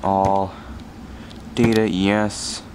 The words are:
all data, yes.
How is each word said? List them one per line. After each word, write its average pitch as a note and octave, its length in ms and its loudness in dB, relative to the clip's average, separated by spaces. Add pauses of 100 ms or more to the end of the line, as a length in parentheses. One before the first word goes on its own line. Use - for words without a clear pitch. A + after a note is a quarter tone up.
all G2 500 2 (1000)
data, A2+ 340 4
yes. G2+ 720 0 (160)